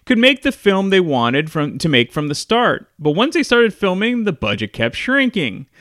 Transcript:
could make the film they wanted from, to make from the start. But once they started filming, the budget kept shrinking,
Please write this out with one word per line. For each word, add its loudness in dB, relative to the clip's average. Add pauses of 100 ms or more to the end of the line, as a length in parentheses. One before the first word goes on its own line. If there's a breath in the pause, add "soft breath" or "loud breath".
could 2
make 2
the 0
film 0
they 4
wanted 0
from, -4
to -2
make 2
from -4
the -4
start. -2
But -2
once 0
they 0
started 2
filming, -2
the 0
budget -4
kept -2
shrinking, -2 (120)